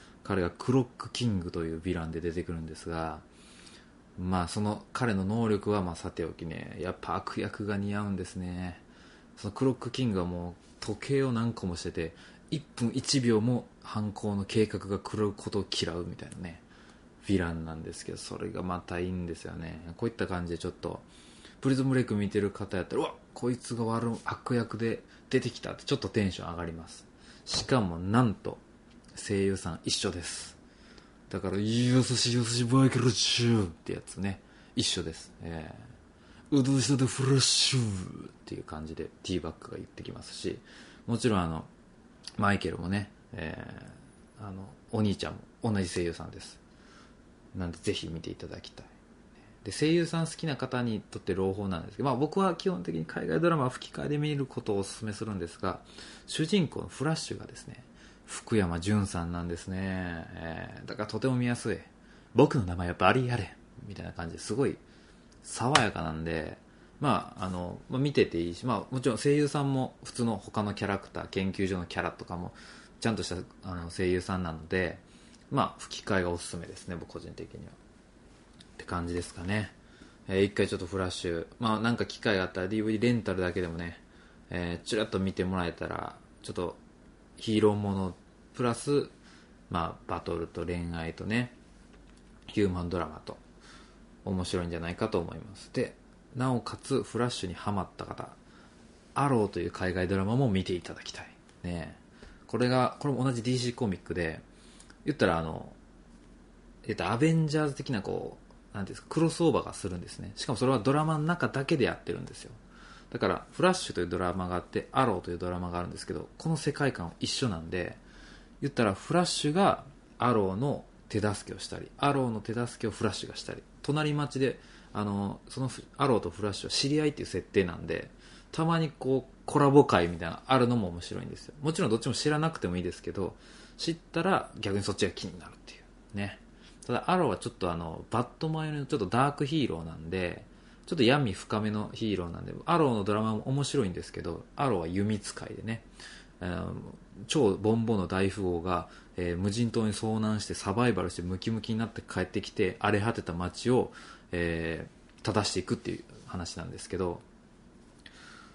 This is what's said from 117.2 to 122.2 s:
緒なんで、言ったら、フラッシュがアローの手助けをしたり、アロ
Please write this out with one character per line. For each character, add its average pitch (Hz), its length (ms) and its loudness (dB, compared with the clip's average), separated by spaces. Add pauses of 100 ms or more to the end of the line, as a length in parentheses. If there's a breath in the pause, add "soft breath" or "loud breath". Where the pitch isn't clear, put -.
緒 127 180 0
な 85 80 0
ん 80 140 -8
で、 90 260 -2 (640 loud breath)
言 143 80 -2
っ - 40 -6
た 120 100 2
ら、 101 100 6
フ - 220 -2
ラ 175 80 6
ッ - 20 2
シ - 240 0
ュ - 20 4
が 170 320 4 (360)
ア 120 120 4
ロ 101 200 4
ー 95 40 -4
の 131 300 -2 (240)
手 107 100 0
助 101 320 0
け - 60 -10
を - 20 -14
し - 80 -8
た 90 120 -8
り、 - 180 -12
ア 143 160 4
ロ 131 140 2